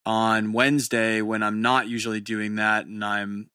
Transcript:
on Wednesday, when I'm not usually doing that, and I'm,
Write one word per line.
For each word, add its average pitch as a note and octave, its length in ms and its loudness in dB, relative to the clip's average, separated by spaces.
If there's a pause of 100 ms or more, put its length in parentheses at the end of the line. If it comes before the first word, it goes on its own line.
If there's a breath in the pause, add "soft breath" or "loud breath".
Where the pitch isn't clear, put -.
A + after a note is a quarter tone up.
on A2 480 2
Wednesday, A#2 680 2
when G#2+ 220 -2
I'm G#2+ 180 -2
not B2 260 2
usually A2 340 -4
doing G#2+ 340 -4
that, G#2+ 320 0
and G#2+ 180 -8
I'm, G#2 500 -4